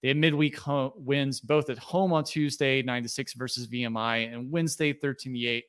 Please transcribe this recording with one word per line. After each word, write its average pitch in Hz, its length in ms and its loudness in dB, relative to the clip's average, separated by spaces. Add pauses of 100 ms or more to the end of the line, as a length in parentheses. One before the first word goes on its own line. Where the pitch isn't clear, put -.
They 127 60 2
had 143 80 4
midweek 151 420 2
ho-, 139 360 -2
wins 139 440 -2
both 147 320 2
at 113 80 -4
home 185 340 2
on 156 100 4
Tuesday, 139 600 2
nine 123 180 -2
to 117 80 -6
six - 240 -6
versus 123 320 -6
V 120 200 -4
M 113 120 -2
I, 113 200 2
and 120 340 -4
Wednesday, 156 420 2
thirteen 135 400 -4
to 120 120 -2
eight 117 240 0